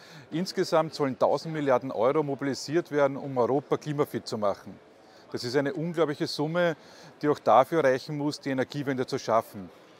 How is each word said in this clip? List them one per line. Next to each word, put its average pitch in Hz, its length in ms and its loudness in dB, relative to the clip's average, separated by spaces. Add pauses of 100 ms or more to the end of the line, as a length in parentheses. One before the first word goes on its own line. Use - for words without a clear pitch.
(320)
Insgesamt 165 600 0
sollen 135 240 -2
tausend 143 380 0
Milliarden 135 380 2
Euro 139 320 2
mobilisiert 139 640 -4
werden, 139 260 2
um 135 220 -6
Europa 123 380 0
klimafit 143 500 -4
zu 117 120 -6
machen. 101 380 -4 (540)
Das - 140 -8
ist 120 100 -4
eine 139 180 0
unglaubliche 156 540 -2
Summe, 160 480 0 (480)
die 147 60 2
auch 147 100 2
dafür 135 460 6
reichen 135 340 0
muss, 143 220 -4
die 139 100 -6
Energiewende 131 560 -2
zu 131 140 -4
schaffen. 107 500 -2 (300)